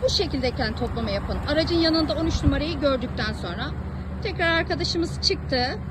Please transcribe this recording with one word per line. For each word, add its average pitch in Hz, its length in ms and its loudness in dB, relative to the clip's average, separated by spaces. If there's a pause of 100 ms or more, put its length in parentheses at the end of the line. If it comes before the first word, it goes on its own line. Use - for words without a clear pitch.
Bu 508 60 4
şekildeyken 254 640 0
toplama 233 340 -2
yapın. 196 280 -2 (100)
Aracın 320 280 2
yanında 320 380 4
on 311 120 0
üç - 180 0
numarayı 285 360 2
gördükten 240 540 0
sonra 208 380 -6 (520)
tekrar 370 240 0
arkadaşımız 330 720 0
çıktı. 269 580 0 (120)